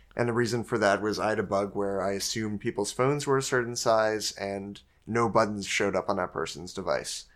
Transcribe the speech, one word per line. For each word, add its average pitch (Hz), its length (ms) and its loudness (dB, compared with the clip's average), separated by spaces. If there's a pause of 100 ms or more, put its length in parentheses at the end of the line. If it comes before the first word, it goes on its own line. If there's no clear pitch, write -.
(160)
And 120 120 0
the 120 60 0
reason 120 300 2
for 113 160 0
that 101 220 6
was 101 180 0
I 98 100 2
had 107 100 0
a 107 40 2
bug 98 320 0
where 98 260 0
I 98 120 0
assumed 104 460 -4
people's 107 320 -2
phones 143 360 0
were 135 100 4
a 135 60 0
certain 120 320 0
size 110 560 2
and 98 500 -6 (240)
no 117 240 2
buttons 104 380 2
showed 101 280 0
up 90 140 0
on 101 60 2
that 90 180 -2
person's 82 400 -6
device. 82 520 -4 (100)